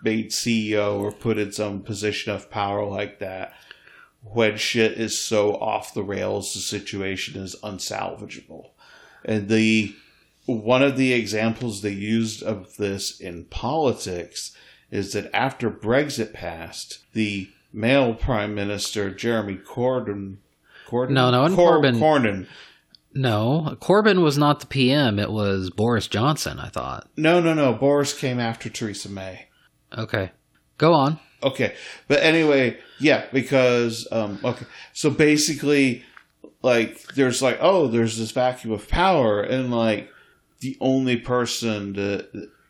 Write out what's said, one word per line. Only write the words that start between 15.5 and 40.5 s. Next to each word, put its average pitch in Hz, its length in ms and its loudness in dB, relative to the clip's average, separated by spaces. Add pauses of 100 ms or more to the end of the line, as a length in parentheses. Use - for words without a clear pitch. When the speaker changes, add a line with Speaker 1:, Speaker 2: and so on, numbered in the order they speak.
Speaker 1:
Brexit 123 600 -2
passed, - 680 -14 (140)
the 104 360 -4 (220)
male 120 420 2
Prime 107 400 -2
Minister, 101 560 -4
Jeremy 104 460 -2
Corden, 104 800 -4 (520)
Corden? 127 220 0
Speaker 2:
No, 127 200 4
no, 127 140 4
and 185 100 2
Speaker 1:
Cor-, 165 260 6
Speaker 2:
Corbyn. 131 180 4
Speaker 1:
Cornyn. 123 480 2 (640)
Speaker 2:
No, 131 680 0
Corbyn 202 420 4
was 143 140 2
not 147 240 4
the - 60 -18
P 127 240 2
M. 123 280 2
It 104 120 -2
was 98 380 0
Boris 110 380 0
Johnson, 120 520 -2
I - 100 -10
thought. - 480 -8
Speaker 1:
No, 165 240 4
no, 160 120 2
no. 139 200 2
Boris 139 440 0
came 123 220 -4
after 117 300 -4
Theresa 101 400 -8
May. 95 380 -12 (500)
Speaker 2:
Okay. 107 340 -2 (460)
Go 165 160 6
on. 151 260 4 (240)
Speaker 1:
Okay. 135 320 0 (320)
But 143 160 4
anyway, 147 540 4 (220)
yeah, 131 340 4
because, 120 800 2
um, 104 320 -2
okay. 120 200 -4 (280)
So - 160 0
basically, 143 960 2 (560)
like, 117 400 2 (140)
there's, 131 260 2
like, 123 180 2
oh, 170 280 4
there's 113 300 0
this 110 140 -4
vacuum 127 420 -2
of 101 140 -6
power, 143 540 2
and, 127 300 -2
like, 113 380 0 (520)